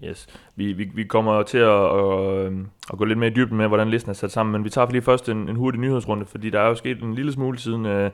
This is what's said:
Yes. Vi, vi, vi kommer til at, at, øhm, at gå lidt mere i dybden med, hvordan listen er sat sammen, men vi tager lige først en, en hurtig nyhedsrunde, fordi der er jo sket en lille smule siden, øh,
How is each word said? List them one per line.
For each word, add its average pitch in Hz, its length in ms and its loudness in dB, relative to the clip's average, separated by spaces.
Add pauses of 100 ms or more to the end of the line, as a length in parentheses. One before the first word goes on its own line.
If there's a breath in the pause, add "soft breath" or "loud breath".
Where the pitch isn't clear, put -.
Yes. - 220 -12 (300 loud breath)
Vi, 101 160 -4
vi, 95 220 -6
vi 110 100 -4
kommer 107 380 2
til 123 160 0
at, 101 400 6
at, 95 480 0
øhm, 95 200 -6 (260)
at 92 60 -10
gå 107 60 2
lidt 110 140 2
mere 117 120 2
i 107 40 -8
dybden 113 220 2
med, 110 120 2
hvordan 107 220 2
listen 113 200 -2
er 98 40 -6
sat 101 180 -6
sammen, 110 200 0
men 104 120 -2
vi 107 60 -4
tager 123 200 2
lige 123 120 0
først 123 260 2
en, 107 200 -4
en 107 80 -4
hurtig 123 240 -2
nyhedsrunde, 113 460 -2
fordi 107 240 -8
der 101 100 0
er 107 80 4
jo 117 60 2
sket 120 280 -6
en 113 120 -4
lille 139 180 -4
smule 131 260 -2
siden, 113 280 -4
øh, 101 280 2